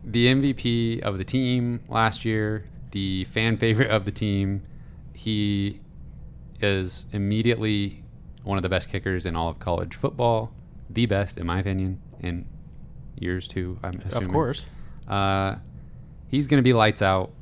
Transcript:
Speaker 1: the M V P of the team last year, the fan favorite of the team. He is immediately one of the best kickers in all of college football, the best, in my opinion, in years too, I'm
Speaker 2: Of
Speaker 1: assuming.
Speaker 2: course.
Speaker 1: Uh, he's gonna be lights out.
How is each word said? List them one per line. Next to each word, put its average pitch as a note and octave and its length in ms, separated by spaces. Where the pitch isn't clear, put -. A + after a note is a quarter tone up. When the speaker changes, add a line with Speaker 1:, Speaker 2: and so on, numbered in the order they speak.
Speaker 1:
the A#2+ 240
M C3+ 120
V C#3 140
P A#2 480
of G2 160
the F#2 60
team B2 640
last A2+ 360
year, G#2+ 400
the F#2+ 320
fan A2 320
favorite A2+ 340
of G#2+ 140
the G2+ 80
team. G2 500
He G2+ 680
is F#2+ 500
immediately G#2+ 960
one G2 120
of F#2 60
the F2+ 60
best F2+ 200
kickers F#2+ 380
in E2 80
all E2 140
of D#2+ 100
college F2 380
football, A#2 560
the A#2 180
best, G2+ 300
in F2 100
my F2 120
opinion, F#2+ 420
in F2 260
years F2+ 300
too, F2+ 340
I'm F2+ 140
Speaker 2:
Of - 100
Speaker 1:
assuming. F#2+ 240
Speaker 2:
course. C#3 360
Speaker 1:
Uh, G2 480
he's C#3 180
gonna C#3 160
be B2 100
lights G#2+ 300
out. F#2+ 400